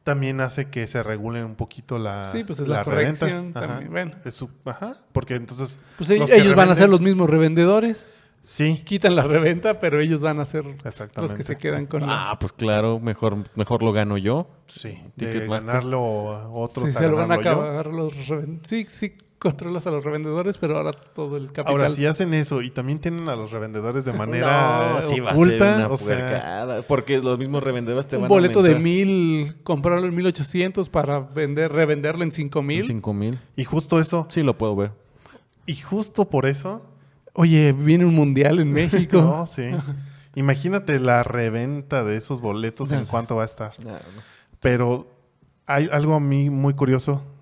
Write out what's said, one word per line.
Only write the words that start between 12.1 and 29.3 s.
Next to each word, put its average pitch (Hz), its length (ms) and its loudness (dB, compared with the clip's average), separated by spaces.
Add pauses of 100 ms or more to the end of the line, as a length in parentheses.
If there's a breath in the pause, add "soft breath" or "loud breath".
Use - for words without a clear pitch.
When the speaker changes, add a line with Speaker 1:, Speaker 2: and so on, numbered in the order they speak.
Speaker 3:
Ah, 107 80 -8
pues - 120 -4
claro, 110 480 0
mejor, 113 380 -2 (160)
mejor 107 300 -2
lo 113 100 2
gano 104 240 0
yo. 120 300 -2 (180)
Speaker 1:
Sí, - 320 -18 (200)
de 117 100 -8
Speaker 3:
Ticketmaster. 110 400 -4
Speaker 1:
ganarlo 120 640 -4
a 107 180 -12
otros 117 400 -6
Speaker 2:
Sí, 131 80 -4
Speaker 1:
a - 20 -2
Speaker 2:
se 165 80 2
lo 151 100 2
van 113 140 -2
a 113 60 2
Speaker 1:
ganarlo 107 60 -2
yo. 151 260 2
Speaker 2:
acabar 151 240 -6
los 147 340 -8
reven-, 151 360 -8
sí, 220 260 -6
sí, - 240 -10 (240)
controlas 170 500 -4
a 175 40 -4
los 147 120 -4
revendedores, 156 540 -4
pero 156 200 -4
ahora 156 140 -4
todo 147 460 -10
el 135 160 -10
capital. - 180 -6
Speaker 1:
Ahora, 143 180 2
si 143 160 -2
hacen 160 280 0
eso 143 280 0
y 127 100 -8
también 135 280 -4
tienen 170 300 -6
a 127 80 -4
los 107 140 -10
revendedores 110 520 -6
de 127 80 -4
manera 120 840 0
Speaker 3:
No, - 60 0
sí 143 200 -2
va 117 80 -4
a 95 40 0
Speaker 1:
oculta, 139 440 6
Speaker 3:
ser 110 80 2
una - 80 -2
Speaker 1:
o - 40 0
sea, 104 200 -2
Speaker 3:
puercada, 120 640 -4
porque 135 400 0
los 127 180 0
mismos 135 240 -4
revendedores 123 440 -2
te - 100 -4
Speaker 2:
Un 196 60 -2
Speaker 3:
van 180 80 2
a 202 40 10
Speaker 2:
boleto 185 260 6
de 175 120 8
Speaker 3:
aumentar. 151 100 2 (240)
Speaker 2:
mil, 160 560 0